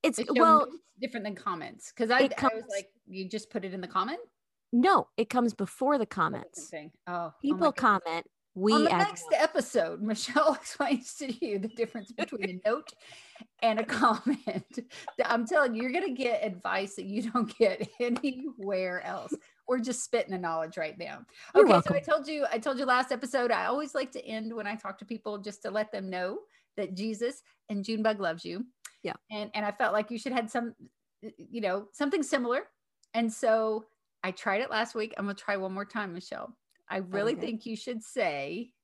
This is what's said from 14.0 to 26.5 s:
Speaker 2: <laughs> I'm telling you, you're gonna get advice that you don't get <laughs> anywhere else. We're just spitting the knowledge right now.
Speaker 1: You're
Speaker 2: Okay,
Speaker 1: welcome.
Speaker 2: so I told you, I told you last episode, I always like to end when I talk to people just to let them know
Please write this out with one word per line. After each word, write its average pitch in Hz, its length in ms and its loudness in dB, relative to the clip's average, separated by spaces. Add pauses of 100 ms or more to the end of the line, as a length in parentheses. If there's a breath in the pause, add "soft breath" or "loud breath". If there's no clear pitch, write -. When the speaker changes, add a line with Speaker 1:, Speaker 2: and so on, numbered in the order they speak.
Speaker 2:
<laughs> - 340 -4
I'm 233 220 2
telling 269 300 2
you, 226 60 -2
you're 254 100 -2
gonna 349 200 0
get 240 320 0
advice 190 520 -4
that 185 80 -10
you 208 260 -4
don't 226 260 -2
get 208 380 2
<laughs> - 60 -10
anywhere 240 1000 -2
else. 185 300 -8 (360 soft breath)
We're 254 120 0
just 233 240 -4
spitting - 260 0
the 185 80 -4
knowledge 165 380 -4
right 156 200 -6
now. 143 280 -10 (280 loud breath)
Speaker 1:
You're 403 120 12
Speaker 2:
Okay, 254 80 10
Speaker 1:
welcome. 175 200 6
Speaker 2:
so - 40 4
I - 40 4
told 294 280 0
you, 294 240 0
I 233 80 -2
told 262 180 -2
you 277 60 -2
last 254 260 4
episode, 247 400 -2
I 185 160 2
always 285 300 -2
like 262 160 -4
to - 120 -12
end 220 300 -6
when 214 120 -6
I 214 100 -6
talk 202 220 -10
to 220 60 -16
people 208 340 -8
just 202 240 -12
to 196 100 -6
let 214 180 -2
them 190 180 -6
know 185 300 -4 (380)